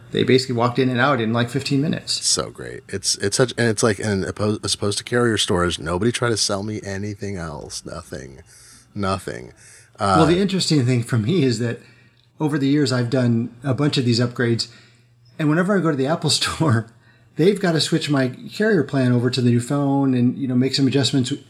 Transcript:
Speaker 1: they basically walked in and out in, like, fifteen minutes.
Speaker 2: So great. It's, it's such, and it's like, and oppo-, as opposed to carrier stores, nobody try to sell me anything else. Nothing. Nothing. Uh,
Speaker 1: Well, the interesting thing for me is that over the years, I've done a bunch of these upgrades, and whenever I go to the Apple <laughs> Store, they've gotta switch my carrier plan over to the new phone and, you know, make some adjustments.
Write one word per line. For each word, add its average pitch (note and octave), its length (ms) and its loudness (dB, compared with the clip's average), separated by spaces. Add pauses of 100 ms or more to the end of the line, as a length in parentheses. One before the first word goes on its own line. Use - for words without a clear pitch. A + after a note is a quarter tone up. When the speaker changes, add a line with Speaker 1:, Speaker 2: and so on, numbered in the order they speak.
(120)
Speaker 1:
they G#2 120 2
basically B2+ 320 2
walked A#2+ 240 0
in B2+ 100 4
and A#2+ 100 -2
out C3+ 200 2
in, A2+ 140 0
like, B2 160 0
fifteen C#3 320 -2
minutes. - 440 -4
Speaker 2:
So - 240 -2
great. A#1+ 380 -14
It's, - 300 -4
it's G2+ 180 -2
such, - 220 2
and A#2+ 100 2
it's A2 160 0
like, G#2+ 160 2
and G2+ 240 -2
oppo-, G#2 400 -4
as G#2 120 -2
opposed G2+ 240 -4
to - 40 -12
carrier A#2+ 340 0
stores, F2 400 0
nobody F2+ 360 -2
try A#2+ 160 -2
to A2 80 -2
sell G2+ 260 -2
me G#2+ 200 -8
anything G2+ 520 -8
else. E2 500 -10
Nothing. C2 560 -14 (540)
Nothing. F#2+ 580 -4 (460)
Uh, G2 200 2
Speaker 1:
Well, D#3 80 6
the F3 120 4
interesting F3+ 460 2
thing B2 180 2
for A#2+ 140 -2
me C3+ 260 0
is A#2 160 0
that A#2 220 -4 (580)
over D3+ 200 -2
the C3+ 80 0
years, C#3 260 2
I've A#2+ 160 0
done A#2+ 440 0 (100)
a C3+ 100 0
bunch D3 240 0
of B2+ 80 0
these A#2+ 140 2
upgrades, A#2+ 480 0 (720)
and D3+ 100 2
whenever F3+ 280 2
I F3 40 2
go D#3+ 100 2
to C#3 60 0
the C3 100 0
Apple D#3+ 220 0
<laughs> - 120 0
Store, A#2 460 0 (480)
they've F#3+ 240 4
gotta E3 220 2
switch D#3 280 -2
my C3+ 200 2 (220)
carrier G#3 320 2
plan B2+ 280 0
over B2 180 2
to B2+ 120 -2
the A#2+ 80 4
new A#2+ 100 4
phone C#3 560 0
and, B2 220 2
you C#3 100 -4
know, B2+ 80 0
make B2+ 200 2
some C#3 120 2
adjustments. C3 440 2 (180)